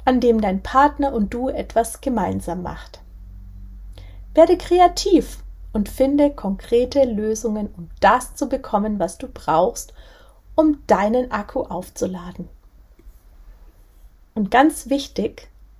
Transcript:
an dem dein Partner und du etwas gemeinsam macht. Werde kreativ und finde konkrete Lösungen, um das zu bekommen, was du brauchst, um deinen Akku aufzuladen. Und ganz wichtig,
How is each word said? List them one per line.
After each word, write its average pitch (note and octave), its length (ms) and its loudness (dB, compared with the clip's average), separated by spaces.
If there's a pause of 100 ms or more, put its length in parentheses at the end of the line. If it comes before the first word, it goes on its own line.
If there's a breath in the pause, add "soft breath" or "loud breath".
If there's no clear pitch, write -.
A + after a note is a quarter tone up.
an B3+ 140 4
dem A3+ 220 4
dein F#3+ 220 0
Partner C#4+ 500 2
und G#3 200 -2
du B3 160 -4
etwas - 520 -4
gemeinsam F#3+ 600 -4
macht. - 380 -14 (1300 soft breath)
Werde E4+ 240 6
kreativ F4 840 2 (300)
und G3+ 140 0
finde C#4+ 440 2
konkrete B3 720 0
Lösungen, G#3+ 720 -4
um E3+ 120 -16 (100)
das - 360 2
zu B3+ 140 -4
bekommen, G#3+ 500 -2
was - 180 -4
du - 100 -12
brauchst, - 680 0 (600 soft breath)
um D#4 320 4
deinen A3+ 440 2
Akku G#3+ 300 -4
aufzuladen. F3+ 880 -8 (1900)
Und G3+ 160 -2
ganz C4+ 380 2
wichtig, - 600 -6 (300)